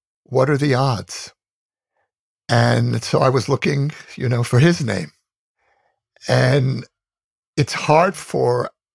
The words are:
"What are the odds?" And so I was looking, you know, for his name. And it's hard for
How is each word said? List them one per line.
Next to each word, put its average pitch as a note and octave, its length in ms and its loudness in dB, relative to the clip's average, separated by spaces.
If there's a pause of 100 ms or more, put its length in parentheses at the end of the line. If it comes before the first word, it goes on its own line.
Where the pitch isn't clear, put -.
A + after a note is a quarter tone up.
(260)
"What C3 220 0
are D3 100 0
the C#3 180 0
odds?" A#2+ 580 -4 (1160)
And A#2+ 540 2
so - 160 0
I C3 100 4
was C3 200 0
looking, C#3 420 -2 (240)
you B2+ 140 -4
know, A#2+ 140 0
for A#2+ 160 2
his E3+ 240 4
name. F#2+ 280 -6 (1160)
And B2+ 580 0 (720)
it's D3 160 -2
hard E3 420 2
for B2 540 -4 (260)